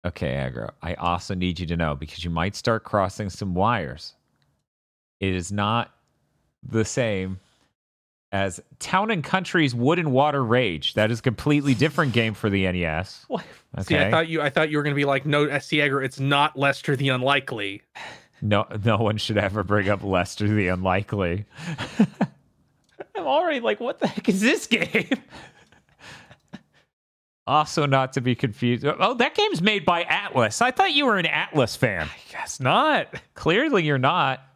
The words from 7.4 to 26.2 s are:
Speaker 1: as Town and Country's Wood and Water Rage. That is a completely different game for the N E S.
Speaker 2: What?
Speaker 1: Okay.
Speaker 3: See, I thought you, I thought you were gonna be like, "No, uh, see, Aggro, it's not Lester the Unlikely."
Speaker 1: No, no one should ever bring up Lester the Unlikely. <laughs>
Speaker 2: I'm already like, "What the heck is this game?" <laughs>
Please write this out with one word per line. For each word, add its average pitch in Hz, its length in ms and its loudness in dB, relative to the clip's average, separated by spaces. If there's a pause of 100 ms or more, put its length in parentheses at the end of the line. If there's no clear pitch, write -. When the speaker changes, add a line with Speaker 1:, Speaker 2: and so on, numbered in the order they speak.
Speaker 1:
as 98 300 -2 (180)
Town 208 320 0
and 170 140 -2
Country's 165 500 0
Wood 139 240 2
and 156 140 0
Water 143 320 4
Rage. 110 480 0
That 107 180 2
is 117 80 -2
a - 20 -14
completely 143 520 2
different 143 400 0
game 113 200 2
for 107 160 -2
the 98 160 2
N 90 120 0
E 87 80 -2
S. 80 420 -4
Speaker 2:
What? 220 160 -6 (340)
Speaker 1:
Okay. 95 60 -4
Speaker 3:
See, 147 140 2
I 123 120 2
thought 165 200 2
you, 160 120 0
I 147 80 2
thought 156 200 2
you 151 80 0
were 147 60 0
gonna 143 120 0
be 143 80 2
like, 139 220 0
"No, 147 240 2
uh, 139 100 -2
see, 151 200 -2
Aggro, 139 260 0
it's 131 140 -8
not 143 380 2
Lester 139 380 0
the 135 140 0
Unlikely." 127 720 0 (600)
Speaker 1:
No, 104 240 2 (200)
no 110 140 4
one 107 180 2
should 104 200 -2
ever 98 280 0
bring 101 240 2
up 101 120 0
Lester 95 460 0
the 104 220 2
Unlikely. 92 720 0 (240)
<laughs> - 320 -10 (1160)
Speaker 2:
I'm 330 100 -6
already 294 320 0
like, 220 220 -2
"What - 180 -6
the - 80 -2
heck - 220 -2
is 190 100 2
this 262 260 2
game?" 208 440 -2
<laughs> 262 100 0 (2250)